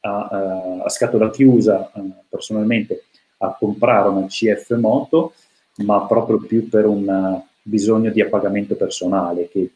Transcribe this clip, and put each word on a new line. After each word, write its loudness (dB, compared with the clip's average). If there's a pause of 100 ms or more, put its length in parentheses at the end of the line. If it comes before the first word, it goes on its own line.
a, -6
a, -6
a -4
scatola 2
chiusa, 4
eh, -12 (280)
personalmente, -4 (340)
a -4
comprare 2
una 0
C -2
F -6
Moto, 0 (500)
ma 2
proprio 2
più -2
per 2
un, 0
eh, -2 (180)
bisogno 0
di 0
appagamento -2
personale -2
che -4